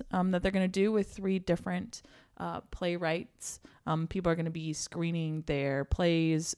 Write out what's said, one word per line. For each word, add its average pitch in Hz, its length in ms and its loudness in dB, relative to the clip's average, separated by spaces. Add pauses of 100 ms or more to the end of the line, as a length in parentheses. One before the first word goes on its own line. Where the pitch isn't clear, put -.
(120)
um, 185 180 2
that 180 140 2
they're 190 80 2
gonna 185 160 2
do 190 240 2
with 208 200 0
three 190 280 0
different, 180 640 -2 (340)
uh, 170 240 -6 (100)
playwrights. - 880 -4 (260)
Um, 160 220 0
people 180 240 0
are 165 40 4
gonna 165 140 -2
be 160 240 -6
screening 165 720 -2
their 139 400 0
plays, 165 720 4